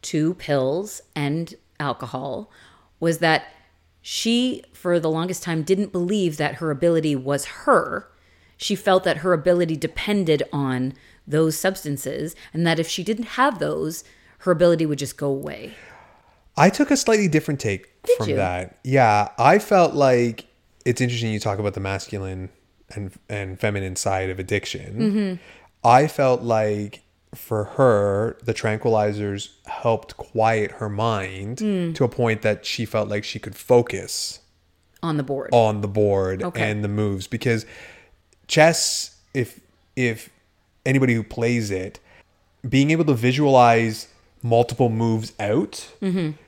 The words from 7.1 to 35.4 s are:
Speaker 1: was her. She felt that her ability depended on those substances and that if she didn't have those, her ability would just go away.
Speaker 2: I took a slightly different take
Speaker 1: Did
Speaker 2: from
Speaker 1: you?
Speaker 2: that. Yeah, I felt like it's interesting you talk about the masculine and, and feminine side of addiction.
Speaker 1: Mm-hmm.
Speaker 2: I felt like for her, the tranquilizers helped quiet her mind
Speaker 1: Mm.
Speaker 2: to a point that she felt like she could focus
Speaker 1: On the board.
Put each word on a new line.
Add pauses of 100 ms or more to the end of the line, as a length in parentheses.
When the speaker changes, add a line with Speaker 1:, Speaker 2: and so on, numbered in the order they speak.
Speaker 1:
was
her. (480)
She
felt
that
her
ability
depended
on (320)
those
substances (180)
and
that
if
she
didn't (140)
have
those, (360)
her
ability
would
just
go
away. (840)
Speaker 2:
I
took
a
slightly
different
take
Speaker 1:
Did
Speaker 2:
from
Speaker 1:
you?
Speaker 2:
that.
Yeah, (100)
I
felt
like (400)
it's
interesting
you
talk
about
the
masculine (440)
and, (180)
and
feminine
side
of
addiction.
Speaker 1:
Mm-hmm. (420)
Speaker 2:
I
felt
like (320)
for
her,
the
tranquilizers (160)
helped
quiet
her
mind
Speaker 1:
Mm.
Speaker 2:
to
a
point
that
she
felt
like
she
could
focus (600)
Speaker 1:
On
the
board.